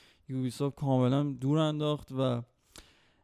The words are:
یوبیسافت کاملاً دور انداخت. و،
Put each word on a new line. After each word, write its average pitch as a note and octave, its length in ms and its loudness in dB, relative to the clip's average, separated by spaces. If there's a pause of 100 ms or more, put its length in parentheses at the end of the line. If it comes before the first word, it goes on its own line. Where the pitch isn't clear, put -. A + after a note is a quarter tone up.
(300)
یوبیسافت C3 460 -4
کاملاً C3+ 480 2
دور C#3 340 0
انداخت. D3+ 540 -2
و، B2+ 300 -2 (840)